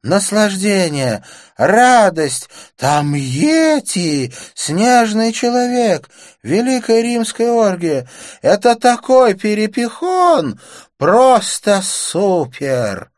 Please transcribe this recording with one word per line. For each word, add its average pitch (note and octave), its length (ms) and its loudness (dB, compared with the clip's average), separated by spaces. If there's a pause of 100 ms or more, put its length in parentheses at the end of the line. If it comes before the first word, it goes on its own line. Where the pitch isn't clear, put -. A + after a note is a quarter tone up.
наслаждение, F#3+ 1200 -2 (320)
радость, F#3+ 920 2 (280)
там D3 380 -2
йети, D#3+ 1160 -2 (220)
снежный A3+ 800 0
человек, A#3+ 760 -2 (340)
великая A3+ 600 0
римская A#3 480 -2
оргия. F3 580 0 (340)
Это G#3 340 2
такой B3 580 2
перепихон, A3+ 1300 -2 (360)
просто G3+ 840 2
супер! D3 1400 -4